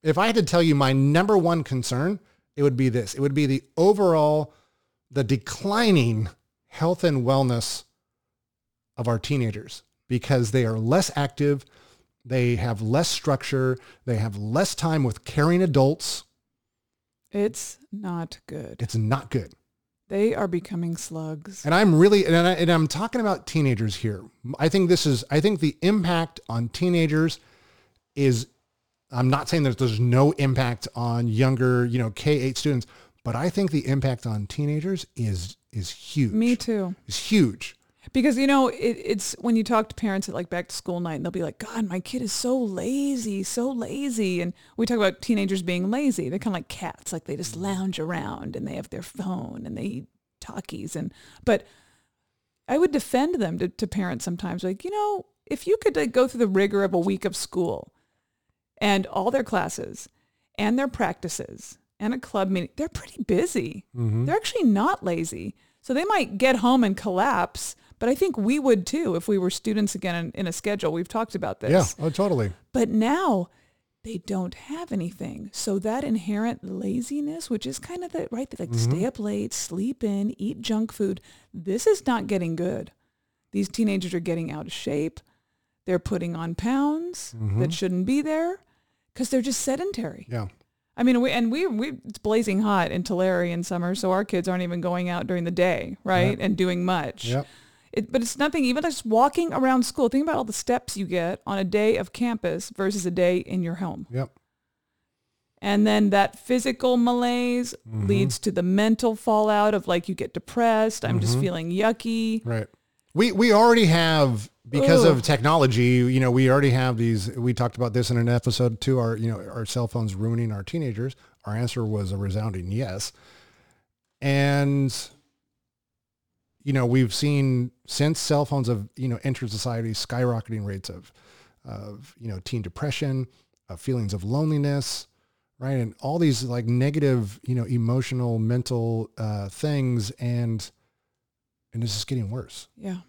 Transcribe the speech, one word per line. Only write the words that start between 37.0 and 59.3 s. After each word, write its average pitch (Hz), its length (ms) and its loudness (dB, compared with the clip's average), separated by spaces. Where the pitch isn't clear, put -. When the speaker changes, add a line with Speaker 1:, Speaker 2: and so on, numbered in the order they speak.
Speaker 1:
It's - 100 -6
huge. 151 580 0
Speaker 2:
Because, 262 240 2
you 269 100 2
know, 269 220 4
it, 240 80 -4
it's - 380 -4
when 233 160 2
you 220 80 2
talk 220 240 0
to - 60 -16
parents 196 340 -2
at, - 60 -10
like, 170 160 -6
back 175 180 -6
to - 80 -12
school 175 240 -6
night 165 140 -4
and 143 100 -6
they'll 175 80 -4
be 180 100 -4
like, 156 160 -6
"God, 220 300 -6
my 180 120 -4
kid 247 200 -8
is 214 120 -6
so 247 240 0
lazy, 226 840 -2
so 240 280 -4
lazy." 226 720 -2
And 175 100 -4
we 226 80 0
talk 233 140 0
about 190 240 0
teenagers 196 400 0
being 180 280 -2
lazy. 240 380 0
They're 175 100 -4
kinda 196 200 -2
like - 100 -10
cats. - 460 -10
Like, 160 100 -8
they - 100 -8
just 170 220 -10
lounge 190 420 -4
around - 580 -6
and - 120 -8
they - 60 -8
have - 160 -10
their - 120 -10
phone - 600 -8
and - 140 -10
they - 60 -8
eat 135 220 -8
Takis. - 520 -12
And, - 200 -8
but 220 180 2
I 262 80 0
would 330 160 4
defend 285 440 0
them 175 220 -2
to, 185 100 -2
to - 180 -6
parents 180 380 -4
sometimes. 175 400 -6
Like, 185 200 -6
you 359 60 -8
know, 415 340 -2
if - 200 -6
you 415 120 2
could, 349 180 0
like, 285 160 -2
go 254 160 4
through 247 120 -6
the 233 60 4
rigor 196 380 2
of 180 80 -2
a 175 60 2
week 190 260 -2
of 190 100 -4
school 165 600 -6
and 196 280 2
all - 240 -2